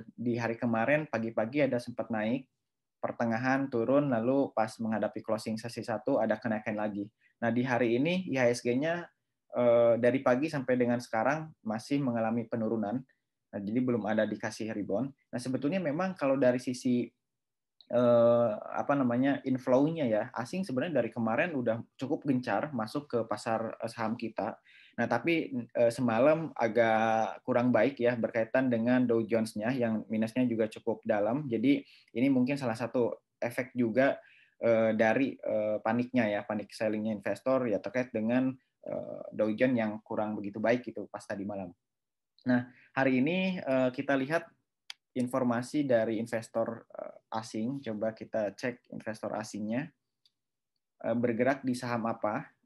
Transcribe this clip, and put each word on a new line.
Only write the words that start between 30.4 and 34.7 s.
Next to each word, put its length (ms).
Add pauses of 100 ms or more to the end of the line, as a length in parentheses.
juga 240
cukup 380
dalam. 420
Jadi 320 (380)
ini 100
mungkin 320
salah 160
satu 400 (240)
efek 320
juga, 480 (400)
eh, 320